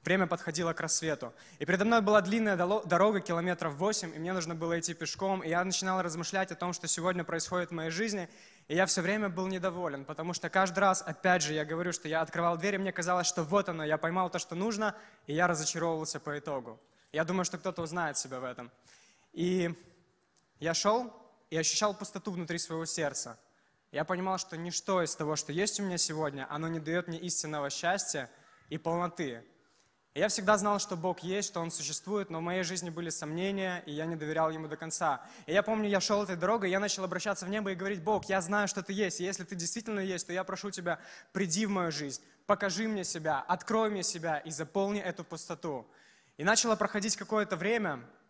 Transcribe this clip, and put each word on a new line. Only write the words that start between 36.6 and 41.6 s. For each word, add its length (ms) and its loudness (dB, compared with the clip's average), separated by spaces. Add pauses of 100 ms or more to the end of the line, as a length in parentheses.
я 100 2
начал 240 -2
обращаться 400 -2
в 60 -6
небо 200 -2
и 40 -2
говорить: 280 -4
"Бог, 220 2
я 160 2
знаю, 260 2
что 160 -4
Ты 120 -6
есть, 260 0
и 40 -2
если 200 -4
Ты 100 -10
действительно 460 -2
есть, 260 -2
то 60 -6
я 100 -2
прошу 280 -6
Тебя, 280 -2 (340)
приди 340 2